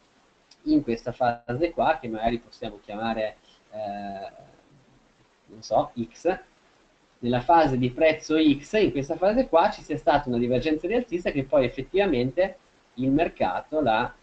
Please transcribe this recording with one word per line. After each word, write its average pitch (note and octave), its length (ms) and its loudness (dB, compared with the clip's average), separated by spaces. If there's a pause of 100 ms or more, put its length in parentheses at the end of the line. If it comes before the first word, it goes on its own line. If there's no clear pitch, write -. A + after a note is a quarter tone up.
(640)
in D3+ 180 2
questa A#2 300 -4
fase B2 600 -2
qua, C#3+ 300 0
che B2 60 -12
magari A2+ 320 -4
possiamo G#2+ 440 -16
chiamare, A2 540 -6 (340)
eh, G2+ 600 -10 (1120)
non A2 160 -20
so, B2 300 0 (200)
X, - 280 -4 (800)
nella B2 220 0
fase D#3 360 4
di B2 140 0
prezzo D#3 440 2
X, D#3 460 2
in D3+ 100 2
questa C#3 240 -4
fase G#3+ 320 2
qua F3 220 4
ci - 140 -12
sia D3+ 140 -6
stata D3 300 0
una A#2+ 120 0
divergenza B2+ 480 0
rialzista G3+ 420 -4
che C#3 140 -2
poi C3+ 220 2
effettivamente C#3 920 0 (380)
il C3 160 -2
mercato C3+ 680 -2
la, A#2+ 320 0 (120)